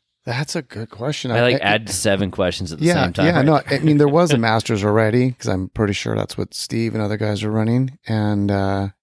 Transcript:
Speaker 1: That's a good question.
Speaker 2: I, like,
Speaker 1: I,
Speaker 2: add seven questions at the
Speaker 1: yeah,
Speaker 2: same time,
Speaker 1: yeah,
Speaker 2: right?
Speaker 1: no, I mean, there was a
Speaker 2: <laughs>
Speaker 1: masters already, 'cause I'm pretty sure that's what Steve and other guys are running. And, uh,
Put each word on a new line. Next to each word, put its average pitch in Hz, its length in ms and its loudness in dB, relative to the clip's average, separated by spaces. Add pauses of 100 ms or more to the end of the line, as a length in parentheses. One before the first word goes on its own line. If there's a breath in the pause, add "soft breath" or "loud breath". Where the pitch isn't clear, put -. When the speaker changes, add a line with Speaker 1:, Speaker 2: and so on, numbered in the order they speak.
(240)
Speaker 1:
That's 123 300 -6
a 165 80 -4
good 113 280 -12
question. 123 420 -6
Speaker 2:
I, 117 80 2
like, 123 160 4
Speaker 1:
I, - 20 -4
Speaker 2:
add 107 300 0
seven 98 420 0
questions 90 420 -2
at 80 60 -10
the 151 60 -2
Speaker 1:
yeah, 165 200 2
Speaker 2:
same 87 100 -2
time, - 120 2
Speaker 1:
yeah, 170 120 4
Speaker 2:
right? 135 60 2
Speaker 1:
no, 147 220 4
I 139 140 -2
mean, 151 160 4
there 147 100 6
was 160 240 2
a 135 80 4
Speaker 2:
<laughs> - 0 -
Speaker 1:
masters 110 460 0
already, 113 480 2
'cause 120 160 -8
I'm 92 220 -2
pretty 104 240 -2
sure - 200 -4
that's 107 240 -4
what - 160 -8
Steve 113 400 -4
and 110 80 -2
other 104 140 -2
guys 104 260 -2
are 107 80 -2
running. 120 560 0
And, 104 460 0
uh, 98 360 0 (140)